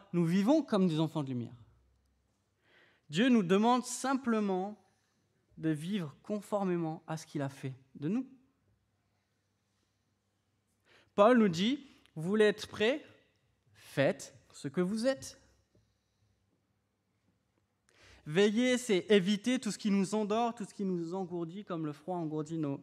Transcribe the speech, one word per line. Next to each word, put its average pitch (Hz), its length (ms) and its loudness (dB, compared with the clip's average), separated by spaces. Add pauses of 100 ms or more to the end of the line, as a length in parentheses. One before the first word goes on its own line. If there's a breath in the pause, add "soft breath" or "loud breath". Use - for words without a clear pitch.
(120)
nous 175 120 2
vivons 202 380 4
comme 190 240 2
des 156 140 2
enfants 156 220 -2
de 135 60 -6
lumière. 120 280 -8 (1500 soft breath)
Dieu 208 220 2
nous 226 120 6
demande 220 420 4
simplement 214 960 -2 (800)
de 160 140 -2
vivre 160 520 -4
conformément 185 840 -4
à 160 100 -8
ce 156 100 -14
qu'il 151 140 -8
a 139 80 -4
fait 135 260 -12 (200)
de 143 140 -6
nous. 247 200 -4 (2750 soft breath)
Paul 233 240 8
nous 214 100 6
dit, 202 380 0 (280 loud breath)
vous 156 80 -10
voulez 208 220 2
être 208 240 0
prêts ? 247 360 -2 (680)
Faites - 640 -4 (140)
ce - 160 -14
que 143 140 -4
vous 220 260 -2
êtes. 269 340 -4 (2750 soft breath)
Veiller, 214 500 2
c'est 208 320 -2
éviter 208 520 2
tout 208 100 -6
ce - 80 -8
qui 202 140 -2
nous 196 220 0
endort, 220 400 -2
tout 208 100 -12
ce - 100 -14
qui 202 100 -6
nous 175 300 -4
engourdit, 180 500 -8
comme 165 220 -6
le 147 60 -6
froid 180 240 -10
engourdit 156 420 -6
nos, 139 240 -4